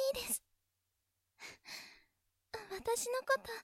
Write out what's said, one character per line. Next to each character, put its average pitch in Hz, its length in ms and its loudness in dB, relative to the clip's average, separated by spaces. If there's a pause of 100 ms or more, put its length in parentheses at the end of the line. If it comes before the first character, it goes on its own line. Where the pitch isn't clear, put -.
(120)
い 523 160 -2
で - 60 0
す。 - 100 -2 (2250)
私 453 380 0
の 508 120 2
こ 539 180 6
と、 - 120 -8 (120)